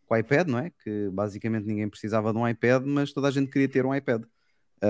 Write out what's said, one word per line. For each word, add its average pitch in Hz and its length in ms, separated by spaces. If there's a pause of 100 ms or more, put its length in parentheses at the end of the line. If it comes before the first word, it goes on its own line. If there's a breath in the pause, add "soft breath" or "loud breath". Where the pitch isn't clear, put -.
com 117 80
o - 20
iPad, 143 300
não 120 120
é? - 120 (120)
Que 104 280
basicamente 104 540
ninguém 107 220
precisava 107 460
de 107 60
um 120 80
iPad, 120 360
mas 143 300
toda 139 140
a 139 40
gente 135 200
queria 139 180
ter 131 160
um 135 100
iPad. 123 280 (580)
Ah, 101 80